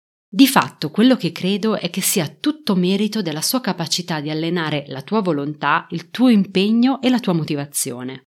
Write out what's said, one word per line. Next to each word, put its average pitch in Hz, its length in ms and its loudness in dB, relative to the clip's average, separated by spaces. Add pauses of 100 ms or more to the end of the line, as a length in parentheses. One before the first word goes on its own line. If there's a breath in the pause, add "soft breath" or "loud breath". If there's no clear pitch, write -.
(280)
Di 214 180 6
fatto, 156 460 0
quello 247 240 4
che 170 160 -2
credo 196 460 -2
è 170 120 -6
che 185 120 -6
sia 170 260 0
tutto 294 480 -4
merito 196 460 0
della 160 200 -6
sua 254 200 -2
capacità 170 580 -4
di 147 100 -6
allenare 156 580 -2
la 135 160 -10
tua 214 180 0
volontà, 147 720 -2
il 170 180 -8
tuo 247 180 2
impegno 220 760 2
e 240 80 0
la 254 120 2
tua 190 100 0
motivazione. 143 920 -6 (100)